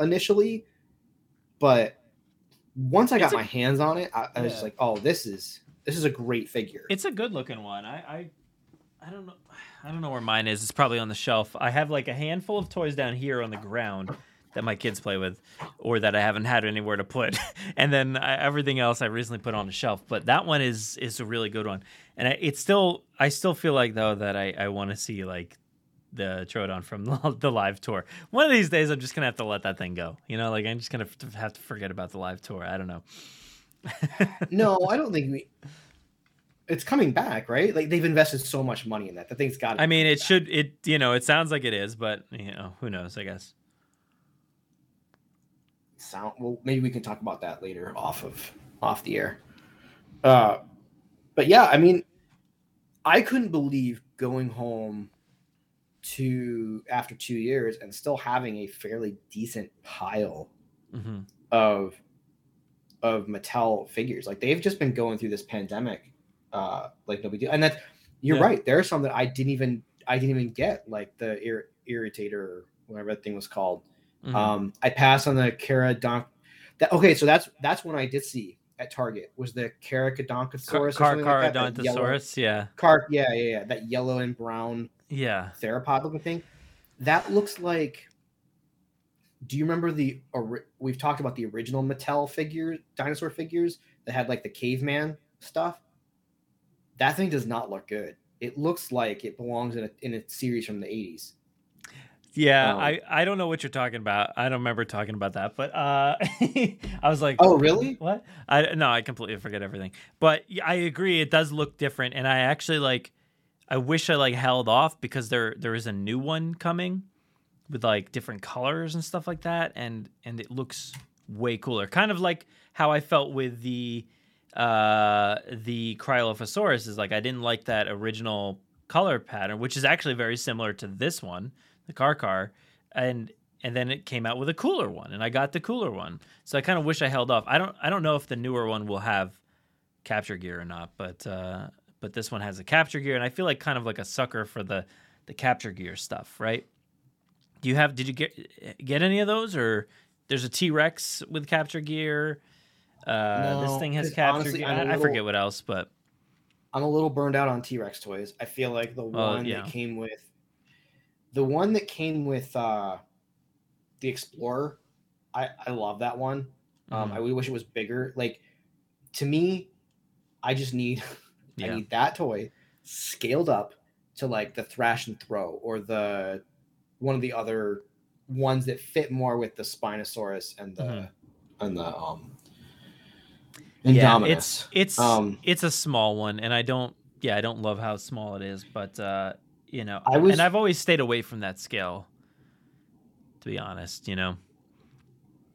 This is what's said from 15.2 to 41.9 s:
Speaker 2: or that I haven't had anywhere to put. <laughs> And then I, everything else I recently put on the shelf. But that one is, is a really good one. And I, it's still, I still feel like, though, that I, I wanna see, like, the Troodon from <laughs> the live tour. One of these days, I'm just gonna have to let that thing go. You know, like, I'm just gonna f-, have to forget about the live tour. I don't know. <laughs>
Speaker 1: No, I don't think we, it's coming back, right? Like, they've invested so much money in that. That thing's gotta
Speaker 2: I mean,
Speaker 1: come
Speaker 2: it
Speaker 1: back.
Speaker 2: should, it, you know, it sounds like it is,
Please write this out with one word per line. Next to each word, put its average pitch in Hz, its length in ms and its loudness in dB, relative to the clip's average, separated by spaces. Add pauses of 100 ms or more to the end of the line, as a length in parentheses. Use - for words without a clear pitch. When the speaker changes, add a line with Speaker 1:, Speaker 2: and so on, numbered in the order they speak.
Speaker 2:
or 117 200 2
that 104 160 4
I 104 60 4
haven't 107 240 2
had 120 200 4
anywhere 107 320 -2
to 98 80 -2
put. 127 400 -2
<laughs> 190 320 -14
And 143 160 4
then 131 260 2
I, 135 180 0
everything 139 420 0
else 120 240 2
I 120 40 2
recently 113 320 -4
put 110 160 -6
on 104 120 -4
the 95 60 -8
shelf. 104 340 -4
But 110 200 -6
that 120 200 4
one 151 140 2
is, 113 380 -2
is 117 220 -6
a 120 40 -8
really 110 240 -4
good 107 180 -4
one. 98 160 -6 (340)
And 123 120 0
I, 139 100 2
it's 147 220 -2
still, 196 440 4 (140)
I 139 120 4
still 175 240 0
feel 160 180 0
like, 120 220 4
though, 110 200 2
that 101 220 -2
I, 98 220 -2
I 101 100 -2
wanna 98 260 -4
see, 101 300 -8
like, 90 320 -10 (560)
the 92 360 -6
Troodon 95 360 -4
from 101 200 -10
<laughs> 131 360 -2
the 143 100 2
live 101 300 0
tour. 98 240 -4 (260)
One 269 140 6
of 294 80 6
these 202 160 6
days, 156 220 4
I'm 143 100 -2
just 127 140 -10
gonna 147 120 -2
have 117 100 -2
to 117 80 -6
let 104 180 -2
that 95 160 -2
thing 90 160 -6
go. 85 220 -8 (120)
You 110 80 -6
know, 113 140 -2
like, 107 160 -2
I'm 117 120 -2
just 117 120 -10
gonna 110 180 -6 (140)
f-, 117 120 -14
have 107 200 -6
to - 60 -20
forget 101 300 -8
about 92 220 -10
the 98 60 -12
live 92 240 -6
tour. 95 200 -10
I 90 140 -6
don't 95 120 -6
know. 85 140 -10 (840)
<laughs> - 640 -2
Speaker 1:
No, 196 280 4 (120)
I 240 80 2
don't 269 140 -2
think 139 200 0
we, 139 160 -8 (1200)
it's - 160 -2
coming 226 280 4
back, 120 360 -2
right? 160 260 2
Like, 156 140 0
they've 165 160 2
invested 151 360 4
so 135 220 -2
much 117 240 -4
money 107 220 -6
in 90 60 -14
that. 87 160 -14
That 120 80 -8
thing's 135 180 0
gotta 113 240 -2
Speaker 2:
I 156 60 4
mean, 160 180 6
Speaker 1:
come 156 80 6
Speaker 2:
it 147 60 4
Speaker 1:
back. - 80 -6
Speaker 2:
should, 180 240 6
it, 147 220 0 (120)
you 151 140 4
know, 123 160 4
it 123 100 0
sounds 156 260 4
like 139 140 -2
it 113 80 0
is, 104 240 -4